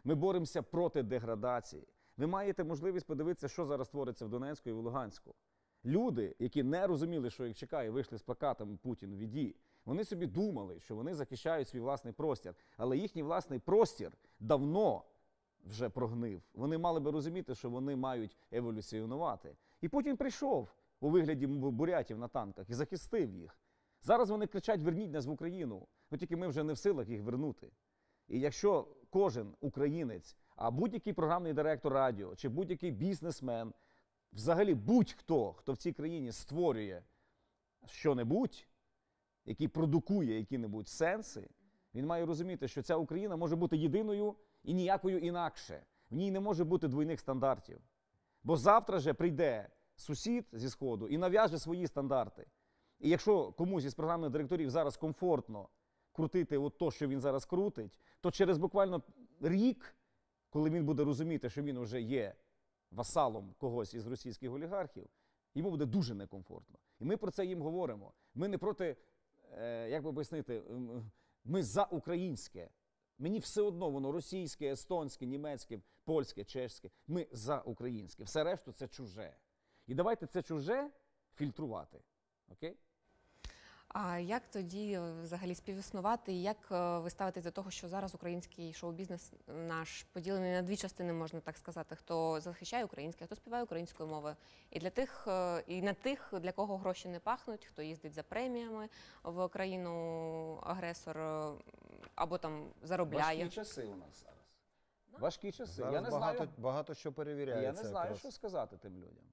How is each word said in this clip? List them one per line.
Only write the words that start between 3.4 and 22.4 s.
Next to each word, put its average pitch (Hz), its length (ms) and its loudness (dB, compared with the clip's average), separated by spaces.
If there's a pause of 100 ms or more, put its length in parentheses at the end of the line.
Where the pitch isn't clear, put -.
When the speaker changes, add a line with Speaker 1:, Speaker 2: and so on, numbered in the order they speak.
Speaker 1:
що 165 180 -2
зараз 135 220 0
твориться 127 380 -4
в - 20 -6
Донецьку 127 420 -4
і - 20 -2
в 110 60 -2
Луганську. 117 560 -6 (500)
Люди, 135 540 2
які 127 240 2
не 165 240 2
розуміли, 160 440 2
що 127 160 -4
їх 113 100 -4
чекає, 123 340 -2
вийшли 120 280 -2
з - 40 -12
плакатами 113 540 -2
"Путін, 101 400 -6
відій", 113 400 -4 (280)
вони 156 200 -2
собі 180 220 -4
думали, 107 540 -2
що - 160 -8
вони 135 180 -4
захищають 147 540 -2
свій 127 120 -6
власний 120 320 -2
простір, 131 420 -2 (220)
але 127 220 2
їхній 175 240 -4
власний 147 360 -2
простір 175 540 4 (280)
давно 143 640 4 (600)
вже 110 240 -2
прогнив. 117 540 -2 (120)
Вони 147 240 0
мали 165 220 2
би 143 100 0
розуміти, 151 440 -2
що 120 160 -6
вони 135 260 -2
мають 127 400 -2 (160)
еволюціонувати. 113 1040 -4 (240)
І 160 80 -2
Путін 277 280 2
прийшов 247 580 0 (260)
у 143 100 4
вигляді 151 360 6
бу-, 139 240 2
бурятів 135 480 2
на 120 100 -6
танках 101 420 -6